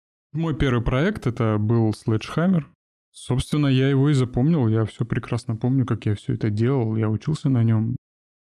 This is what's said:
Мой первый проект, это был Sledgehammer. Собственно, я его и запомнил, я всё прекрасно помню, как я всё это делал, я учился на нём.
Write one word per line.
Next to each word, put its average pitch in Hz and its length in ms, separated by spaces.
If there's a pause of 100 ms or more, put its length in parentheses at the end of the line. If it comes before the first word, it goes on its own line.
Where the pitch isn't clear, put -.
(320)
Мой 160 220
первый 123 300
проект, 160 420
это 113 320
был 110 320
Sledgehammer. 156 720 (480)
Собственно, 143 560
я 131 220
его 139 220
и 151 40
запомнил, 127 540
я 110 160
всё 113 200
прекрасно 117 520
помню, 123 300
как 110 200
я 107 80
всё 120 200
это 113 140
делал, 110 480
я 110 120
учился 147 400
на 120 160
нём. 113 320 (440)